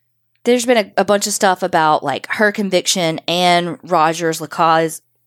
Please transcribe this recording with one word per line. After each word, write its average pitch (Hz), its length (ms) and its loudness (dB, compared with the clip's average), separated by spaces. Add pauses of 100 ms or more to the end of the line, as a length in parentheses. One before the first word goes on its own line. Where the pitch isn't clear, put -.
(440)
There's 240 220 2
been 247 120 2 (200)
a, 190 40 0
a 190 40 0
bunch 208 220 0
of 202 60 -6
stuff 190 280 0
about, 160 420 2
like, 131 280 -6
her 208 200 0
conviction 180 760 -2
and 175 560 0
Rogers 165 560 0
Lacaze, 160 600 0 (260)